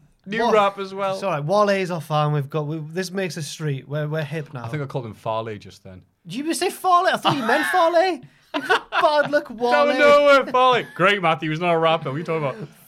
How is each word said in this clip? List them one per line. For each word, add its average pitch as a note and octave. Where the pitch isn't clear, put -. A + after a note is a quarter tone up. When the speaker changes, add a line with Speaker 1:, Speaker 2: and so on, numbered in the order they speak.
Speaker 1:
New A3
Speaker 2:
Wa-, A3+
Speaker 1:
rap G3+
as F#3+
well. G3
Speaker 2:
it's F#3+
all G3
right. D3
Wale's G3
our F3
fan. D3+
We've C#3+
got, D3+
we, D#3+
this E3
makes F#3
us D#3
street. C#3
We're, D3+
we're D#3
hip D3
now. B2
Speaker 1:
I A#2+
think D3+
I C#3
called C3+
him G#2+
Farley A2+
just F#2+
then. F#2
Speaker 2:
Did A3
you D#4+
say F4+
Farley? F#4
I A#3
thought -
you C4+
meant C#4
Speaker 1:
<laughs> -
Speaker 2:
Farley. E4+
Bad D4+
luck, D4
Speaker 1:
Out -
of G#3+
Speaker 2:
Wale. C4
Speaker 1:
nowhere, C#4+
Farley. B3+
Great, G3
Matthew. D#3+
He's D#3
not F3
a E3
rapper. D#3+
What C3
are D3
you E3
talking D#3+
about? D#3+